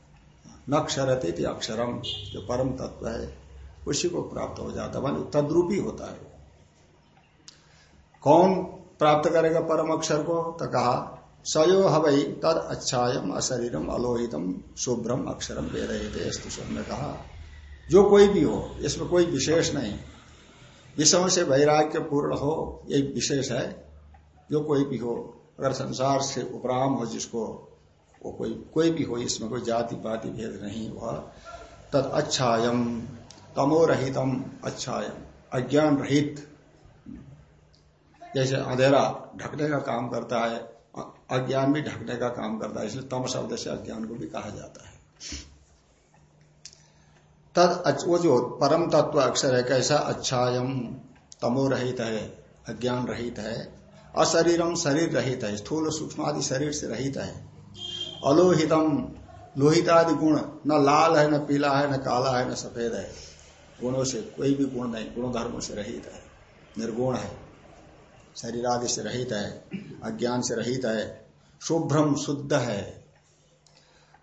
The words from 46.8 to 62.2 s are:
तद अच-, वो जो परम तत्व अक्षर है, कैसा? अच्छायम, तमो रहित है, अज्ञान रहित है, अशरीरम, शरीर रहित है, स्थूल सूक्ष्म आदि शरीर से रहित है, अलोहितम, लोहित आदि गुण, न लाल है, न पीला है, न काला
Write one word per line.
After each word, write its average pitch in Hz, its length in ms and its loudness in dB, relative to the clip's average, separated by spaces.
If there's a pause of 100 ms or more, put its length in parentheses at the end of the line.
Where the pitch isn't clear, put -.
तद 175 320 4
अच-, - 200 0
वो 175 120 4
जो 156 200 6 (200)
परम 156 320 4
तत्व 147 300 4
अक्षर 131 340 2
है, 123 80 2
कैसा? 131 340 2
अच्छायम, 127 840 0 (640)
तमो 127 260 2
रहित 123 320 -2
है, 113 200 -4 (480)
अज्ञान 120 380 -4
रहित 117 320 -6
है, 110 180 -6 (580)
अशरीरम, 170 640 4
शरीर 151 340 2
रहित 123 340 0
है, 104 120 -4
स्थूल 156 340 -4
सूक्ष्म 151 320 -6
आदि 147 200 -2
शरीर 147 300 -2
से - 140 -6
रहित 131 300 -4
है, 98 140 -6 (960)
अलोहितम, 156 800 4 (520)
लोहित 165 300 6
आदि 165 260 6
गुण, 147 240 4 (280)
न 147 180 4
लाल 156 320 6
है, 151 140 6
न 147 160 4
पीला 143 240 2
है, 139 220 2
न 135 60 0
काला 131 320 0